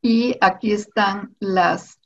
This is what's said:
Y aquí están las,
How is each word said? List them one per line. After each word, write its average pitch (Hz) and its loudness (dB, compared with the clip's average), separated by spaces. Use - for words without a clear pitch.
Y 240 0
aquí 202 0
están 202 -4
las, 185 -2